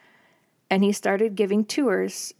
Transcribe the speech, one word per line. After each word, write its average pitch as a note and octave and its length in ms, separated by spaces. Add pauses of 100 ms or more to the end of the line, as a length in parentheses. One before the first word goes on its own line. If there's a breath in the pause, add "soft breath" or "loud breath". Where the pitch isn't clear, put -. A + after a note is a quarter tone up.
(680 soft breath)
And F#3+ 140
he G3+ 80
started G3+ 440
giving G3+ 300
tours G3 760